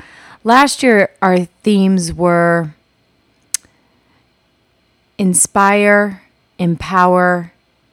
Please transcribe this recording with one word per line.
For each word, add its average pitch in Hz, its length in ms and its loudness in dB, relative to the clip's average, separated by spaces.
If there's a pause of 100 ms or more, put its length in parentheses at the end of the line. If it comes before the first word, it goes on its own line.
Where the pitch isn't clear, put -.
(440)
last 254 380 2
year, 220 300 2 (100)
our 185 200 0
themes 190 720 -2
were 170 600 -2 (2500)
inspire, 202 1040 0 (340)
empower, 180 960 -2 (400)